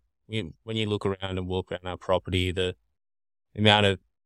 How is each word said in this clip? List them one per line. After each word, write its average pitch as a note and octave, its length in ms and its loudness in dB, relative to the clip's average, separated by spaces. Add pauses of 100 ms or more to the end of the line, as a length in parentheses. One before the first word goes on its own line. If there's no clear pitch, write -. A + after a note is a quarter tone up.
(280)
we, G#2+ 240 -8 (120)
when A2+ 120 -8
you A2 120 -2
look G#2 180 -4
around F#2+ 320 -4
and F#2 100 -6
walk F#2 240 -4
around F2+ 160 -10
our F2+ 100 -8
property, F2+ 540 0
the F2+ 240 -2 (840)
amount G#2 280 6
of G2 140 2 (260)